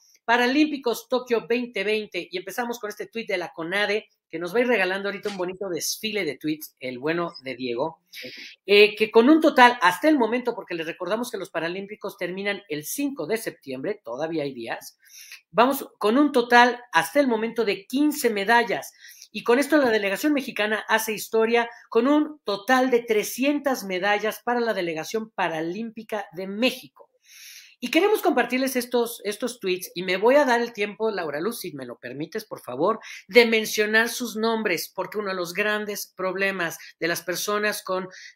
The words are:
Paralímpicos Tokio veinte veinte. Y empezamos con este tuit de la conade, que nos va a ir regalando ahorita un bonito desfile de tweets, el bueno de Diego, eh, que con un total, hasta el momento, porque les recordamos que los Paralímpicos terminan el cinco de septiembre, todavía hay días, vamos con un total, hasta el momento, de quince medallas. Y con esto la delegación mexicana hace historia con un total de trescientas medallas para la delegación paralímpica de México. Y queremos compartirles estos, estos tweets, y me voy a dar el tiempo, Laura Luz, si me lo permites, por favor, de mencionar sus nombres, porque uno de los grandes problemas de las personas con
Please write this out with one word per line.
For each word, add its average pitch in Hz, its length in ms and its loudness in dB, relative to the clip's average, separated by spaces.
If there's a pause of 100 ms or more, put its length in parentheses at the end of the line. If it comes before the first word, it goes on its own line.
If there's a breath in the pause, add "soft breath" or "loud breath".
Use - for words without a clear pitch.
(260 soft breath)
Paralímpicos 262 840 2
Tokio 247 380 -2
veinte 240 360 -2
veinte. 208 480 -4
Y 175 60 -8
empezamos 226 420 -8
con 208 100 -8
este 208 180 -12
tuit 226 200 -8
de 196 100 -2
la 170 160 -8
conade, 196 540 -2 (220)
que 160 100 -8
nos 170 140 -6
va 233 60 2
a - 20 4
ir 247 60 2
regalando 196 420 0
ahorita 196 180 -8
un 208 80 -6
bonito 185 320 -6
desfile 196 560 -6
de 147 140 -6
tweets, 156 420 -8
el 127 200 -10
bueno 165 340 -4 (100)
de 131 100 -10
Diego, 123 460 -6 (640 loud breath)
eh, 208 300 8
que 220 160 0
con 233 180 8
un 311 120 8
total, 254 400 8
hasta 180 260 4
el 311 100 6
momento, 240 380 0
porque 190 180 -10
les 165 120 -6
recordamos 190 440 -4
que 214 80 -8
los 175 120 -8
Paralímpicos 190 680 -6
terminan 196 520 -4
el 147 160 -6
cinco 269 420 -4
de 208 80 0
septiembre, 156 720 -8
todavía 151 380 -4
hay 139 100 -6
días, 120 440 -12 (520 loud breath)
vamos 254 360 2 (140)
con 214 180 2
un 294 140 4
total, 240 500 6 (120)
hasta 165 260 2
el 285 80 4
momento, 226 380 -2
de 196 200 -2
quince 277 440 0
medallas. 196 640 2 (400 loud breath)
Y 208 100 -8
con 240 160 4
esto 285 160 2
la 269 140 6
delegación 208 420 0
mexicana 220 560 -2
hace 220 240 0
historia 226 580 0 (200 loud breath)
con 226 180 2
un 302 380 2
total 254 440 2
de 240 140 2
trescientas 247 800 0
medallas 196 640 -2
para 240 160 0
la 226 120 0
delegación 175 580 -4
paralímpica 196 1000 -6
de 190 160 -10
México. 226 640 -4 (720 loud breath)
Y 247 60 -8
queremos 392 320 4
compartirles 254 540 0
estos, 240 480 -2
estos 208 360 -6
tweets, 180 360 -4
y 175 80 -6
me 185 140 0
voy 226 180 4
a 294 100 6
dar 240 160 2
el 233 100 -4
tiempo, 208 380 -4
Laura 160 320 -6
Luz, 233 200 -6
si 175 120 -10
me 135 100 -12
lo 120 140 -12
permites, 139 480 -10
por - 160 -14
favor, 165 380 -2 (280 loud breath)
de 233 200 6
mencionar 220 600 0
sus 233 280 -8
nombres, 220 600 -2
porque 180 220 -6
uno 202 120 -4
de 190 60 -4
los 175 200 -6
grandes 208 600 -4
problemas 185 640 -2 (220 loud breath)
de 165 80 -2
las 170 160 -4
personas 208 580 -2
con 185 260 -4 (280 loud breath)